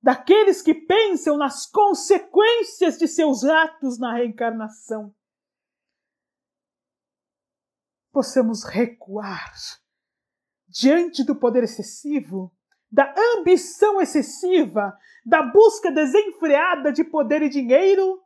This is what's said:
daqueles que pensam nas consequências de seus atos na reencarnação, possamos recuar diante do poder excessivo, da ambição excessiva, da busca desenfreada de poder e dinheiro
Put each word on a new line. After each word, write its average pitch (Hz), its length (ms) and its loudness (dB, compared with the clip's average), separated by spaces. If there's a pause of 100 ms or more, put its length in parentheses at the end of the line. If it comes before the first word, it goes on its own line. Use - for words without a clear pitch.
daqueles 370 600 2
que 302 140 2
pensam 359 600 0
nas 285 300 -6
consequências 403 1300 2
de 330 120 -2
seus 269 360 0
atos 311 540 -2
na 233 160 -6
reencarnação, 220 960 -8 (3000)
possamos 226 520 -2
recuar 202 880 -8 (1160)
diante 285 560 0
do 285 120 -2
poder 240 280 0
excessivo, 202 920 -10 (360)
da 269 260 0
ambição 403 840 2
excessiva, 277 960 -2 (300)
da 302 160 2
busca 381 500 4
desenfreada 302 1040 0
de 311 100 -2
poder 294 380 -2
e 294 80 -2
dinheiro 370 760 0